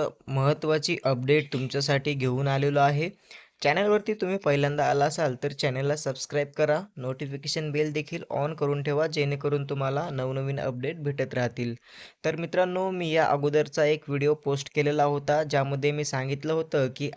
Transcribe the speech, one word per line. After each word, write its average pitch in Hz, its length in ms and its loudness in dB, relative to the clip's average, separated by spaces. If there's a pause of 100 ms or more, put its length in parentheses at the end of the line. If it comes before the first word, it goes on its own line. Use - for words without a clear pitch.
(280)
महत्त्वाची 156 760 2
अपडेट 135 480 2
तुमच्यासाठी 139 640 0
घेऊन 131 340 0
आलेलो 143 320 2
आहे. 147 300 4 (520)
चॅनलवरती 208 520 2
तुम्ही 190 220 -2
पहिल्यांदा 143 480 2
आला 139 200 4
असाल 151 380 0
तर 143 100 -2
चॅनलला 139 440 0
सबस्क्राईब 143 600 -4
करा, 151 260 2 (140)
नोटिफिकेशन 139 760 -6
बेल 151 220 0
देखील 156 300 -6 (100)
on 147 220 -2
करून 143 280 -2
ठेवा, 147 240 0
जेणेकरून 143 580 -2
तुम्हाला 139 480 -2
नवनवीन 135 480 -4
अपडेट 135 420 -4
भेटत 139 320 -4
राहतील. 120 400 -2 (500)
तर 156 120 0
मित्रांनो, 180 540 0
मी 175 200 -2
या 160 160 4
अगोदरचा 147 580 2
एक 151 240 2
व्हिडिओ 143 260 2
पोस्ट 143 400 -4
केलेला 147 300 2
होता, 143 380 2
ज्यामध्ये 139 500 0
मी 147 120 -4
सांगितलं 143 480 -4
होतं 160 440 0
की 143 200 -4